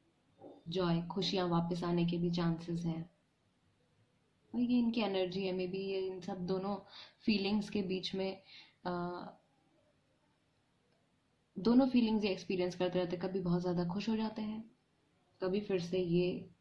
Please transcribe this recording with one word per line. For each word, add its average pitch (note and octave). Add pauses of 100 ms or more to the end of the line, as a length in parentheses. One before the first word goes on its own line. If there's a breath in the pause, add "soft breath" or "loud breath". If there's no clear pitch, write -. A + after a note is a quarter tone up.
(680)
जॉय, E3+
खुशियाँ F3+
वापस E3+
आने F3
के F3
भी F3
chances E3+
हैं। E3 (1400)
और A#3
ये B3
इनकी A#3
एनर्जी F#3+
है, F3+
maybe F#3
ये F#3+
इन F#3+
सब F#3
दोनों F#3+ (500 loud breath)
feelings G3+
के G#3
बीच F#3
में, F#3+ (440 loud breath)
अ, F3+ (2750)
दोनों B3
feelings A3
ये G3+
experience F3+
करते F3+
रहते F3+
हैं। F#3+
कभी F#3+
बहुत F3
ज़्यादा F3
खुश G3+
हो A3
जाते A3
हैं, A3 (720)
कभी F#3+
फिर G3
से F3
ये, F3+ (100)